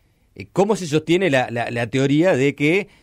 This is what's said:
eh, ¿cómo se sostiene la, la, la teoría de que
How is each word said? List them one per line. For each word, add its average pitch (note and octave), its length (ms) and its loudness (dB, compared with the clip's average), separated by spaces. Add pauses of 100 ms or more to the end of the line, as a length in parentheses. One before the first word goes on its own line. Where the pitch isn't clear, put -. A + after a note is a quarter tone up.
(340)
eh, G2 180 -14
¿cómo G3+ 240 0
se F3+ 100 -8
sostiene D#3+ 440 0
la, B2 200 0
la, A#2 200 -4
la A#2+ 180 -4
teoría D3 480 2
de C3+ 180 0
que E3 340 0 (140)